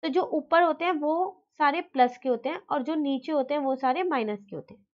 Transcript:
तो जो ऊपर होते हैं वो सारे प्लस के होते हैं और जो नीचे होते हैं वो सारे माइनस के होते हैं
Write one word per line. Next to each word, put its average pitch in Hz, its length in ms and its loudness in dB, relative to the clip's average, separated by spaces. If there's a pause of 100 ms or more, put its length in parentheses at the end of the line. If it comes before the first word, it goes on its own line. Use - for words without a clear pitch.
तो 320 60 -2
जो 320 140 2 (100)
ऊपर 330 300 2
होते 320 220 2
हैं 359 100 0
वो 320 500 -2 (100)
सारे 294 280 2
प्लस 247 360 2
के 262 100 -6
होते 240 200 -2
हैं 320 180 -6
और 285 160 -2
जो 294 140 -2
नीचे 277 360 -2
होते 277 220 0
हैं 294 60 0
वो 269 160 0
सारे 262 280 0
माइनस 220 400 -2
के - 120 -14
होते 151 180 -14
हैं - 80 -20 (120)